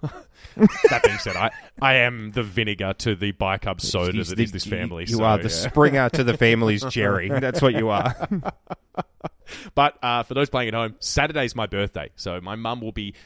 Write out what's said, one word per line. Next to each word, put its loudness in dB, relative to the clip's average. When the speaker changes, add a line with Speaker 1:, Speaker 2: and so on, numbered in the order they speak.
Speaker 1:
<laughs> -6
That 2
being 4
said, -4
I, 0
I 6
am -6
the -2
vinegar -2
to 0
the -2
bicarb -2
soda 0
Speaker 2:
Excuse -4
Speaker 1:
that -6
Speaker 2:
the, 2
Speaker 1:
is -4
this -8
Speaker 2:
you, -6
Speaker 1:
family, -6
Speaker 2:
you -2
Speaker 1:
so, 0
Speaker 2:
are 6
the -2
Speaker 1:
yeah. 0
Speaker 2:
Springer 4
to 0
the 0
family's 2
Speaker 1:
<laughs> -4
Speaker 2:
Jerry. 0
That's -2
what 6
you 0
are. 0
<laughs> -6
Speaker 1:
But, 2
uh, 0
for -8
those 0
playing -2
at -4
home, -4
Saturday's -2
my -4
birthday. -4
So -8
my -10
mum -8
will -8
be -8